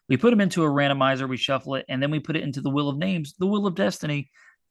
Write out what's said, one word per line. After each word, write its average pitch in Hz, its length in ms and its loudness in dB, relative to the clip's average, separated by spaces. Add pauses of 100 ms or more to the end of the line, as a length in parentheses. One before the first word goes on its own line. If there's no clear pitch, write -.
we 131 100 4
put 233 160 4
'em 208 80 4
into 180 220 2
a 156 40 4
randomizer, 135 600 2
we 127 80 -4
shuffle 135 380 -2
it, 131 120 -6
and 131 140 -4
then 143 80 0
we 151 100 -2
put 151 160 -4
it 156 60 -2
into 139 200 -6
the 143 100 -2
Wheel 143 180 0
of 139 80 -2
Names, 165 400 -4
the 185 80 -2
Wheel 202 220 0
of 175 80 -4
Destiny, 156 560 -2 (380)